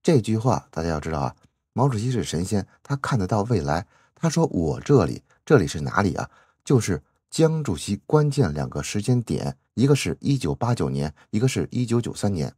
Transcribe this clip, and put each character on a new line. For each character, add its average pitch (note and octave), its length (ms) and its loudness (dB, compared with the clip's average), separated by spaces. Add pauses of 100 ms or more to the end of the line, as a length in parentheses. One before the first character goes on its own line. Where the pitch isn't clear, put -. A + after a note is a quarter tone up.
这 D3+ 200 4
句 A2 160 -2
话 A2 340 0
大 D#2+ 100 -6
家 E2+ 80 -2
要 D#2 100 -2
知 D#2 120 -6
道 D2+ 80 -2
啊， C2 160 -4 (380)
毛 C3 160 2
主 A#2 80 -2
席 A#2+ 140 -2
是 A2+ 120 -2
神 E2 220 -4
仙， G2 200 -2 (160)
他 - 160 -4
看 C3+ 220 -2
得 F#2 80 0
到 G#2 160 0
未 A2+ 180 0
来。 D2 240 -2 (300)
他 E3 140 -2
说 E3 220 2
“我 D#2+ 280 -2
这 B2+ 260 4
里”， A#1+ 180 -8 (220)
这 D3 120 6
里 A2 100 4
是 D#2+ 140 -6
哪 G2+ 200 -2
里 F#2 140 2
啊？ - 140 -6 (340)
就 C3 160 2
是 G2+ 220 -2 (280)
江 D#3+ 340 0
主 G#2+ 120 -2
席 G#2 300 -4
关 D3+ 240 4
键 A#2 240 2
两 C#2 160 -4
个 C#2 140 -6
时 - 180 -4
间 B2 200 0
点， C#2 360 -4 (160)
一 A#2+ 140 2
个 C#3+ 80 6
是 E2+ 240 -2
一 C3+ 180 0
九 D#2 160 -2
八 A#2 220 -2
九 D2+ 140 -2
年， C#2 240 -4 (180)
一 G#2+ 80 -2
个 B2+ 80 2
是 F#2 240 -2
一 B2 140 -2
九 A#2 140 2
九 - 140 -6
三 G2+ 180 -2
年。 D2+ 260 -4